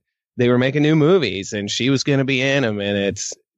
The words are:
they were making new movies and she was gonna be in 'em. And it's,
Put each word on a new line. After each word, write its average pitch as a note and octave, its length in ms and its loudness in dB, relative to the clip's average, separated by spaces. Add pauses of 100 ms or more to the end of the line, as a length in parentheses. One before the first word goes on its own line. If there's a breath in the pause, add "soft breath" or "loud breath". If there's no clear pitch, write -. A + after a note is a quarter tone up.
(360)
they A#2+ 120 2
were B2 100 4
making C3+ 240 0
new D#3 140 4
movies C#3+ 560 2
and G2+ 180 -4
she A#2+ 200 -2
was C3+ 140 0
gonna C#3 200 0
be C3 180 0
in C#3 220 0
'em. G#2+ 160 -2
And G2+ 180 -2
it's, G2 340 -4 (260)